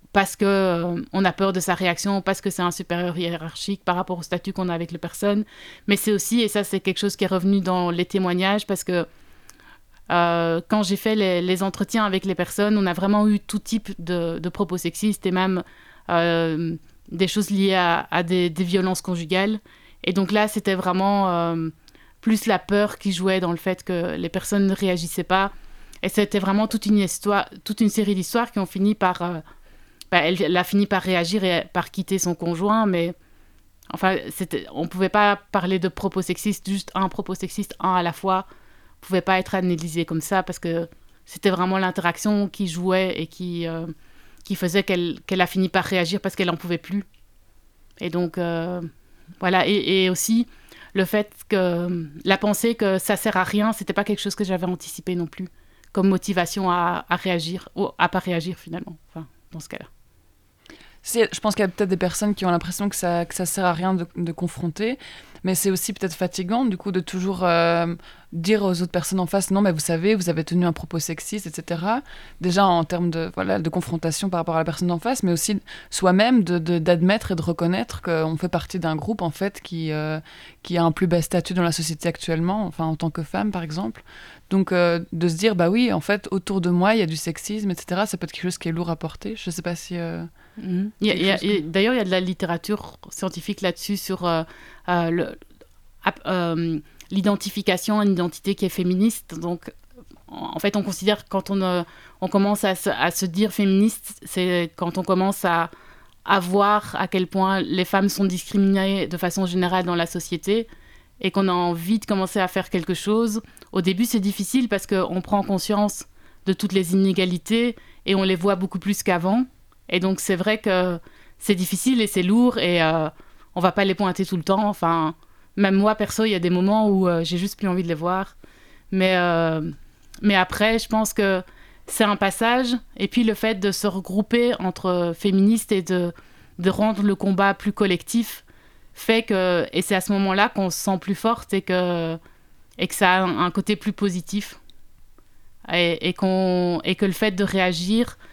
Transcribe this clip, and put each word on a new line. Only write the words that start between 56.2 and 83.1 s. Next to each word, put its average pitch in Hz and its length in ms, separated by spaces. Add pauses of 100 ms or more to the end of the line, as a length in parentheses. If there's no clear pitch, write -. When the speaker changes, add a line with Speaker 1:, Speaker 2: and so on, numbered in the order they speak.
Speaker 1:
à, 175 360
à 180 100
réagir, 175 580
ou 185 140 (100)
à 175 100
pas 190 100
réagir 175 380
finalement, 165 400 (120)
enfin, 160 180 (240)
dans 165 80
ce - 100
cas-là. - 160 (1200)
Speaker 2:
C'est, 226 300
je - 60
pense 214 140
qu'il 214 100
y - 20
a 190 40
peut-être 196 200
des 185 80
personnes 190 360
qui 190 120
ont 180 60
l'impression 175 380
que 190 60
ça, 175 300
que - 100
ça 185 100
sert 190 180
à 180 100
rien 180 200
de, 170 220
de 170 160
confronter, 175 640 (460)
mais 185 100
c'est 190 160
aussi 190 240
peut-être 190 220
fatigant, 185 500
du 196 120
coup, 202 140
de 180 80
toujours, 185 440
euh, 170 500 (400)
dire 196 300
aux 180 180
autres 180 100
personnes 185 300
en 180 40
face, « 196 260
Non, 196 100
mais 196 100
vous 156 80
savez, 170 340
vous 180 160
avez 156 140
tenu 175 220
un 170 80
propos - 260
sexiste, 175 480
et - 20
cetera. » 175 520 (400)
Déjà 180 240
en 170 180
termes 175 260
de, 165 260
voilà, 190 240
de 160 100
confrontation 165 600
par 180 120
rapport 165 140
à 160 40
la 160 60
personne 175 260
en 170 80
face, 254 240
mais 185 80
aussi 196 280 (300)
soi-même 208 540
de, 175 160
de, 170 180
d'admettre 175 540
et 185 40
de 170 60
reconnaître 175 600
qu'on 160 340
fait 175 140
partie 180 300
d'un 160 180
groupe, 208 240
en 170 100
fait, 196 300
qui, 160 320
euh, 156 260 (420)
qui 175 160
a 170 60
un 165 80
plus 185 160
bas 170 140
statut 170 320
dans 180 100
la 170 80
société 165 380
actuellement, 170 560
enfin, 165 200
en 160 120
tant 165 140